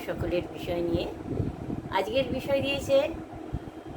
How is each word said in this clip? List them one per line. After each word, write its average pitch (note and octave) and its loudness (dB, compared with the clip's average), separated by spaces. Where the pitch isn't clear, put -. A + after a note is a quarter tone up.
সকলের F3 0
বিষয় F3 -2
নিয়ে। E3+ 2
আজকের G#3+ 2
বিষয় C4+ 2
দিয়েছে C#4 4